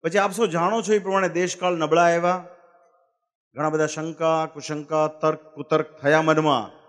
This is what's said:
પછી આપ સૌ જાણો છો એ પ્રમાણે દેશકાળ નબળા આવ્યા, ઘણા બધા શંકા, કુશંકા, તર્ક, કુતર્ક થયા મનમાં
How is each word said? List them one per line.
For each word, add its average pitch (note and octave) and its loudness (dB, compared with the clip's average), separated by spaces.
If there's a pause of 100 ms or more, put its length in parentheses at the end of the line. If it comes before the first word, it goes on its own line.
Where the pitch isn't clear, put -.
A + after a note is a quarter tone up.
પછી E3+ 0
આપ G3 0
સૌ A3 -2
જાણો F3 0
છો G3 0
એ G#3+ 4
પ્રમાણે F#3+ 0
દેશકાળ F3+ -2
નબળા E3 4
આવ્યા, F3 0 (1160)
ઘણા D3+ -2
બધા D#3 0
શંકા, D#3+ -2
કુશંકા, D3+ -4 (120)
તર્ક, D#3 0 (140)
કુતર્ક D3+ -2 (100)
થયા D#3 2
મનમાં D#3 2 (220)